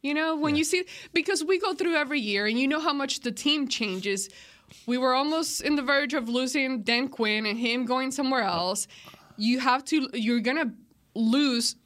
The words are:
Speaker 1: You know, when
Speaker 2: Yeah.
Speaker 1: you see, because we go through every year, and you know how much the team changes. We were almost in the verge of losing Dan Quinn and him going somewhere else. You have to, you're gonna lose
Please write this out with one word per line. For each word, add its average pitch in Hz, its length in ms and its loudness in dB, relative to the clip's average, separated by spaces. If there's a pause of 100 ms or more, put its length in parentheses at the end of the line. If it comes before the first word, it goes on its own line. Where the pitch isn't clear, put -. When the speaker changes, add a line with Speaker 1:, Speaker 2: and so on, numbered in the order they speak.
Speaker 1:
You 285 120 -2
know, 320 220 0
when 294 180 2
Speaker 2:
Yeah. 294 40 4
Speaker 1:
you 311 60 2
see, 370 200 0 (280)
because 339 320 0
we 359 140 2
go 370 160 0
through 339 200 0
every 294 260 0
year, 208 260 0
and 226 120 2
you 269 100 2
know 302 120 0
how 311 120 0
much 277 280 -2
the 240 120 -4
team 294 360 0
changes. 196 600 -2 (580)
We 247 120 0
were 254 160 2
almost 302 480 0
in 302 140 2
the 285 60 0
verge 277 320 2
of 240 140 -2
losing 254 540 0
Dan 240 260 0
Quinn 214 380 0
and 214 120 -2
him 240 280 0
going 262 240 0
somewhere 262 320 0
else. 180 440 -2 (500)
You 240 240 2
have 262 260 2
to, 302 260 0
you're 240 280 0
gonna 254 320 0 (420)
lose 233 720 2